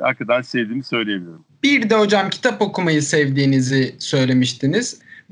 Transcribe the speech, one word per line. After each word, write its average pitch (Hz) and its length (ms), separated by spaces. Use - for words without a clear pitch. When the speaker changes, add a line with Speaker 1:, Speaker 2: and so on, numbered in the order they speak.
Speaker 1:
hakikaten 127 400
sevdiğimi 123 420
söyleyebilirim. 98 640
Speaker 2:
Bir 269 260
de 226 60
hocam 202 340
kitap 226 320
okumayı 165 400
sevdiğinizi 135 960
söylemiştiniz. 131 1040